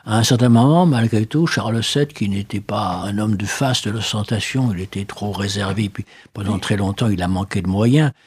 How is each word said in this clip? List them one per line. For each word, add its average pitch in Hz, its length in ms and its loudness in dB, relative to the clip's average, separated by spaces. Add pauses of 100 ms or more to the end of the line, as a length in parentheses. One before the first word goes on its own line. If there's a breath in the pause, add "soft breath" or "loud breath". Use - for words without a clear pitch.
à 110 140 0
un 113 40 4
certain 123 260 4
moment, 143 360 6
malgré 113 400 2
tout, 156 220 0
Charles 113 360 -2
sept, 143 300 0
qui 101 160 -2
n'était 101 300 -4
pas 95 460 -4
un 101 120 -4
homme 107 200 0
de 101 80 -4
faste, 127 420 -2
de 104 40 -2
l'ostentation, 110 800 -2
il 90 80 -4
était 98 240 -6
trop 101 260 -8
réservé, 101 580 -2
puis - 160 -10 (280 soft breath)
pendant 101 260 -4
très 104 180 -2
longtemps, 101 320 0
il 90 140 0
a 87 40 -2
manqué 95 340 -2
de 87 60 -4
moyens. 120 440 2 (160)